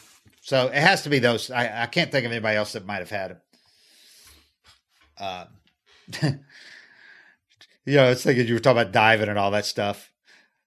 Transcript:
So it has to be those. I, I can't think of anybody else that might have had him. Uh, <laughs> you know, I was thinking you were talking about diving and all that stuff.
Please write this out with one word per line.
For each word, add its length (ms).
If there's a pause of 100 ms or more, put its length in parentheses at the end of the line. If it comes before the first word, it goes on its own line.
(420)
So 260
it 140
has 220
to 60
be 100
those. 300
I, 340
I 40
can't 240
think 140
of 60
anybody 260
else 160
that 120
might 140
have 100
had 220
him. 60 (1800)
Uh, 280 (760)
<laughs> 0 (1600)
you 100
know, 100
I 40
was 140
thinking 240
you 80
were 40
talking 220
about 100
diving 380
and 100
all 120
that 140
stuff. 440 (580)